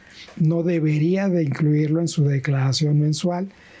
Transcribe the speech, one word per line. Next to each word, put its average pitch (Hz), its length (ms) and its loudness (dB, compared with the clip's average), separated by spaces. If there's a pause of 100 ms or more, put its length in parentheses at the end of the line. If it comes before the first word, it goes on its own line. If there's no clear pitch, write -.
(360)
No 165 280 0
debería 170 640 0
de 175 160 0
incluirlo 151 560 0
en 165 80 0
su 151 160 0
declaración 139 720 0
mensual, 175 500 -2 (320)